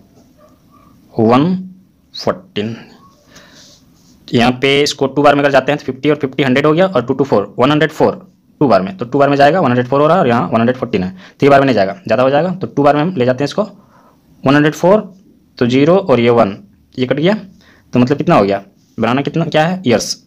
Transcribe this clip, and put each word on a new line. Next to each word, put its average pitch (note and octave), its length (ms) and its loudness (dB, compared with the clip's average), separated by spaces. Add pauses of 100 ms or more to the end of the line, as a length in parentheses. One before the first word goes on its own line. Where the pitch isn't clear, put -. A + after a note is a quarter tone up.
(1120)
वन B2+ 420 2 (600)
फ़ोर्टीन। A2 600 -8 (1500)
यहाँ A#2+ 260 0
पे C#3 280 0
इसको C#3 260 -2
टू C#3 140 -4
bar D3 140 4
में C#3+ 60 0
अगर C#3+ 100 0
जाते C3+ 200 2
हैं D3 80 -2
तो - 60 -18
फिफ्टी C3 240 -4
और D3+ 80 2
फिफ्टी C#3+ 260 -4
हंड्रेड C3+ 220 2
हो D#3 80 4
गया F3+ 140 2
और C#3+ 180 -2
टू C3+ 80 -4
टू C#3 100 -2
फ़ोर, G#2 360 -2
one C3 120 2
hundred D3+ 200 0
four, G#2 220 0 (480)
two D3 60 2
bar G2 140 4
में, F#2+ 160 -8
तो B2 80 -8
टू C3+ 140 -4
bar C#3 100 2
में C#3+ 80 0
जाएगा, C#3+ 220 4
वन D#3 80 0
हंड्रेड B2 200 0
फ़ोर C#3 140 0
हो D3+ 60 4
रहा E3+ 100 2
है F#3+ 40 0
और F#3 60 0
यहाँ A#2 200 0
वन A2+ 120 -2
हंड्रेड A#2 180 0
फ़ोर्टीन G#2 260 -4
है, F#2 120 -8 (240)
थ्री C#3 100 4
bar C#3 100 6
में C#3 60 2
नहीं B2+ 100 0
जाएगा, G2 200 0
ज़्यादा A2+ 280 -2
हो C3+ 60 2
जाएगा। D#3+ 220 0
तो E3+ 160 -8
two C#3+ 160 -4
bar C#3+ 120 4
में D3 60 -2
हम F#3 140 -4
ले B2 100 -2
जाते B2+ 180 -2
हैं - 20 -2
इसको, G3 180 -4 (800)
वन C3+ 120 2
हंड्रेड D3 200 2
फ़ोर, G#3 380 0 (440)
तो B2 100 0
ज़ीरो C#3 280 2
और C#3+ 240 2
ये A#2 120 2
वन, G#2 260 0 (400)
ये B2+ 80 -4
कट C3 100 -4
गया, E3 180 0 (600)
तो B2 60 0
मतलब B2+ 180 0
कितना E3+ 180 0
हो G#2+ 100 4
गया? G2 180 -2 (340)
बनाना A#2 240 -2
कितना, D#3+ 240 -4
क्या D#3 200 0
है? F#3 220 -4
Years G#2 280 -2 (120)